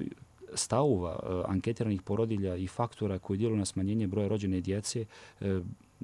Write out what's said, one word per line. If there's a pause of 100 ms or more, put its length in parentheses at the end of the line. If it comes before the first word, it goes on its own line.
(540)
stavova,
e,
anketiranih
porodilja
i
faktora
koji
djeluju
na
smanjenje
broja
rođene
djece, (360)
e, (440)